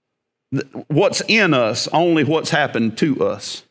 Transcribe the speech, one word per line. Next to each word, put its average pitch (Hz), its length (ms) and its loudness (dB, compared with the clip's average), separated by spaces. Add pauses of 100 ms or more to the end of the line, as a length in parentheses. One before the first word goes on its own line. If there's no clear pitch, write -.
(880)
what's 170 400 2
in 196 260 4
us, 120 340 0
only 160 360 2
what's 156 260 0
happened 120 480 0
to 143 260 0
us. - 460 -6